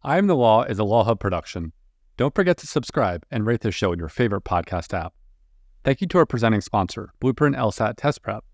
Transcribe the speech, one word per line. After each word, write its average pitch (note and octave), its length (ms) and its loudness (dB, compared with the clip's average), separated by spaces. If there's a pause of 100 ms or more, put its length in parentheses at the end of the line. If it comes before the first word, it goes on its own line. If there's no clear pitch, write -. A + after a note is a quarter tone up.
I D3 80 2
Am G3+ 100 2
the F#3 80 4
Law A#2 280 6
is A#2 160 -4
a G#2+ 60 2
Law G#2+ 200 4
Hub A2 160 0
production. E2+ 500 -4 (460)
Don't C#3 180 0
forget F3+ 220 4
to - 100 -20
subscribe A2+ 640 -2
and A2 140 -2
rate A2+ 160 0
the G#2+ 100 -2
show F#2+ 220 -2
in E2+ 60 -4
your E2 100 -8
favorite G2+ 340 -2
podcast F2 560 -4
app. E2+ 140 -8 (720)
Thank C3+ 160 0
you G3 60 -2
to F3 100 -2
our E3 80 6
presenting A2 380 0
sponsor, G2+ 580 -4
Blueprint C3+ 360 0
L A#2+ 140 0
sat A2 280 -4
Test - 240 -4
Prep. A2 200 -8 (120)